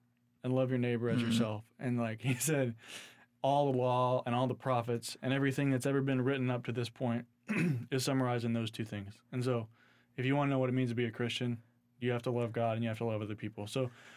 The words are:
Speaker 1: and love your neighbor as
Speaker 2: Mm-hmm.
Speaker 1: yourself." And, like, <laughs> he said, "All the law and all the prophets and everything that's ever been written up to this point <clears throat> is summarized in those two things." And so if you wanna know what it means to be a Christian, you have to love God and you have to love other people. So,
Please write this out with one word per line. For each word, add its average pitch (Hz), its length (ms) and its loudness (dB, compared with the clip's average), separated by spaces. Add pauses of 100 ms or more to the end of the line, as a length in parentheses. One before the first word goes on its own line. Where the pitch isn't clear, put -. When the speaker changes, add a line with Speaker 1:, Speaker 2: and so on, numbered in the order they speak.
(440)
Speaker 1:
and 127 100 0
love 131 140 2
your 127 100 2
neighbor 120 300 0
as 113 100 2
Speaker 2:
Mm-hmm. 120 120 0
Speaker 1:
yourself." 110 340 0 (160)
And, 123 180 0
like, 110 220 -4
<laughs> 131 100 0
he 127 40 0
said, 135 400 0 (640)
"All 143 300 4
the 127 80 2
law 123 480 4
and 120 80 2
all 127 140 2
the 123 80 -2
prophets 120 640 -2
and 131 100 0
everything 139 380 2
that's 131 160 0
ever 139 140 2
been 135 220 2
written 127 280 2
up 123 140 -2
to 120 80 -4
this 117 160 -4
point 120 380 -2 (220)
<clears throat> 156 440 -2
is 131 120 0
summarized 123 400 2
in 117 80 0
those 113 200 -2
two 110 120 -6
things." 101 300 -8 (160)
And 127 140 -4
so 120 240 0 (480)
if 127 100 -2
you 135 80 2
wanna 143 160 2
know 135 80 2
what 131 100 2
it 123 40 0
means 127 180 2
to 117 60 -4
be 123 80 2
a 117 80 0
Christian, 120 460 -2 (420)
you 123 100 0
have 120 120 -2
to 131 100 -2
love 117 200 0
God 117 220 0
and 113 80 -2
you 117 60 0
have 110 100 -4
to 117 60 -4
love 110 180 -2
other 107 140 -6
people. 104 320 -8
So, 127 220 -2 (260)